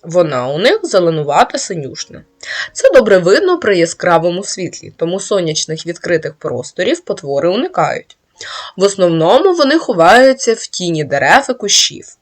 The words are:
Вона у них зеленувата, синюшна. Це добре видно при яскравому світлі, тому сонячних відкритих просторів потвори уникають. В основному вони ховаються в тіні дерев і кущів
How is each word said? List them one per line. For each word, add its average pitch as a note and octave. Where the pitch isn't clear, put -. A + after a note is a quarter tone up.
Вона D#3
у C#3+
них D4
зеленувата, E3+
синюшна. -
Це -
добре A3
видно D#4+
при G3+
яскравому F3
світлі, -
тому E3+
сонячних D#3+
відкритих E3
просторів F3
потвори C#3+
уникають. G3
В F#3
основному G3
вони D4+
ховаються A#3+
в -
тіні E3
дерев C#3
і B3+
кущів -